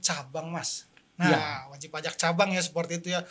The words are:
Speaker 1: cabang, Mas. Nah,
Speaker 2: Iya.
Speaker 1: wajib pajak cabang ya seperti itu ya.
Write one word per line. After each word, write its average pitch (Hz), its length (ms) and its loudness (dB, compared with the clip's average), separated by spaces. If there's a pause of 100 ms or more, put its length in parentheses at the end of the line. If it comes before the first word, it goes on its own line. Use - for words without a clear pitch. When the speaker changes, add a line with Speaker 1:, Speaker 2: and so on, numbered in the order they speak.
Speaker 1:
cabang, 156 480 -2
Mas. - 320 -4 (320)
Nah, 175 160 4
Speaker 2:
Iya. 156 120 6 (280)
Speaker 1:
wajib 143 240 -14
pajak 156 240 -4
cabang 175 320 4
ya 185 80 2
seperti 170 400 -2
itu 175 80 -10
ya. 175 240 -2